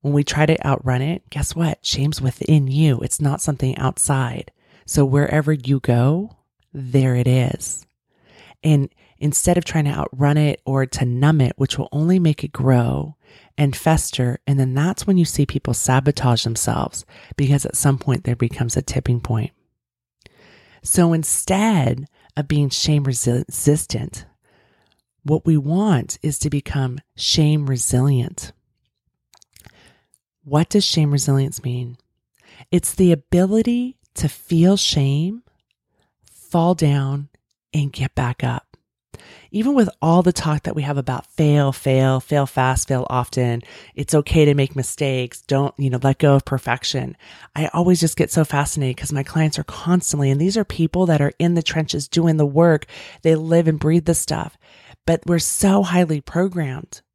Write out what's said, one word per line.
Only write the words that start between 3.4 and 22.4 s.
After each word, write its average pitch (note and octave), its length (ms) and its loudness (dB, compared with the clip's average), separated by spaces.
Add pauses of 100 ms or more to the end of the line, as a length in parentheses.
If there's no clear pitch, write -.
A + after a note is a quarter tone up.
something C3 340 -2
outside. C3 720 -4 (360)
So C#3+ 180 2
wherever C#3+ 480 0
you C3+ 280 -2
go, C#3 560 0 (360)
there C3 420 0
it B2 140 0
is. - 580 -2 (760)
And D3 260 2 (300)
instead E3+ 400 0
of F3 60 -2
trying D#3 200 -2
to C#3+ 60 -2
outrun C#3+ 480 0
it D3+ 260 0
or C3+ 220 0
to - 180 -4
numb C3+ 380 2
it, B2+ 140 2
which - 220 -2
will - 140 -6
only E3+ 260 2
make D#3+ 240 2
it - 100 -8
grow C3 640 0 (420)
and C#3 180 0
fester, B2+ 720 0
and C#3 120 2
then C3 140 0
that's D3+ 340 -2
when F#3+ 120 4
you E3 80 4
see - 180 0
people C3 300 -4
sabotage C3 680 0
themselves, - 600 -4 (320)
because C#3 300 2
at - 100 -8
some C#3 220 -6
point - 260 -4
there B2 100 -2
becomes A#2+ 440 -4
a C#3 40 -4
tipping B2 380 -4
point. A2+ 300 -6 (1300)
So E3+ 300 2
instead D#3+ 960 0 (320)
of C#3+ 100 -6